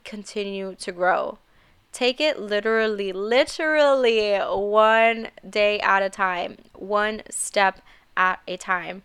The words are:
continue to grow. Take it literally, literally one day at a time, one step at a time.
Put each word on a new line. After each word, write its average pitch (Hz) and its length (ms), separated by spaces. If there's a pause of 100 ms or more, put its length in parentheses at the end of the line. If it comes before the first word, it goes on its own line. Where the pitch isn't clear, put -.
continue 196 720
to - 160
grow. 175 460 (520)
Take 254 300
it 302 180
literally, 208 720
literally 254 1200
one 220 920 (180)
day 208 320
at 196 240
a 196 60
time, 185 480 (180)
one 208 520
step - 520 (360)
at 185 300
a 180 100
time. 180 480